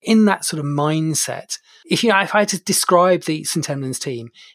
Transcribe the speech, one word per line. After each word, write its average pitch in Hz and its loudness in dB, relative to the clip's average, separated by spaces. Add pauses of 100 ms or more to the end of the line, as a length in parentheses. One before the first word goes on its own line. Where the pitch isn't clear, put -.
in 220 4
that 190 2
sort 156 -4
of 143 -6
mindset. 147 -2 (260)
If, - -2
you 233 4
know, 196 4
if - -2
I 208 4
had 202 2
to 196 -6
describe 180 2
the 156 -4
Saint 151 -4
Emlyn's 135 -6
team, 117 -10 (260)